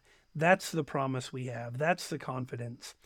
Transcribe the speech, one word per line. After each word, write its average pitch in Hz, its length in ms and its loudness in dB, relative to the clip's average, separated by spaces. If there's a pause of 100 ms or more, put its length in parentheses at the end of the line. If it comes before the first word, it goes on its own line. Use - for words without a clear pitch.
(360)
That's 170 360 6
the 160 120 2
promise 131 500 -2
we 127 140 -4
have. 120 300 -6
That's 165 300 2
the 147 120 -4
confidence. 123 760 -6 (100)